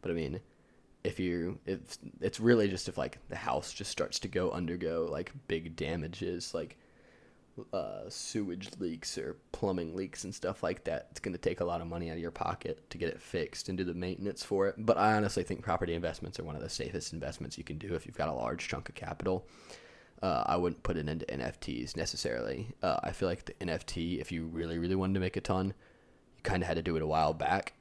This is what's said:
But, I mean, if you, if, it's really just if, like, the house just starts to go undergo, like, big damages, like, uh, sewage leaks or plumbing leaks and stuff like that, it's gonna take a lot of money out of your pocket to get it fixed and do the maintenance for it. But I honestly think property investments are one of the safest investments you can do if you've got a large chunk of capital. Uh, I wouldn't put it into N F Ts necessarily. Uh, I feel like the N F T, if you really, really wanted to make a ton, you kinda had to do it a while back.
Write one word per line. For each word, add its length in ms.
But, 100
I 40
mean, 260
if 160
you, 460
if, 140
it's 200
really 280
just 220
if, 80
like, 220
the 60
house 380
just 180
starts 280
to 80
go 240
undergo, 580
like, 220
big 280
damages, 800
like, 240
uh, 340
sewage 720
leaks 400
or 200
plumbing 440
leaks 300
and 100
stuff 260
like 220
that, 260
it's 100
gonna 200
take 200
a 60
lot 160
of 60
money 240
out 40
of 60
your 80
pocket 640
to 80
get 100
it 100
fixed 480
and 120
do 40
the 120
maintenance 480
for 240
it. 100
But 200
I 180
honestly 260
think 220
property 320
investments 440
are 40
one 120
of 60
the 80
safest 440
investments 440
you 60
can 160
do 160
if 100
you've 120
got 120
a 40
large 340
chunk 220
of 60
capital. 520
Uh, 240
I 120
wouldn't 260
put 140
it 100
into 220
N 120
F 180
Ts 360
necessarily. 840
Uh, 220
I 80
feel 160
like 180
the 160
N 80
F 160
T, 340
if 120
you 140
really, 320
really 180
wanted 180
to 60
make 180
a 40
ton, 260
you 80
kinda 220
had 100
to 80
do 120
it 60
a 60
while 260
back. 480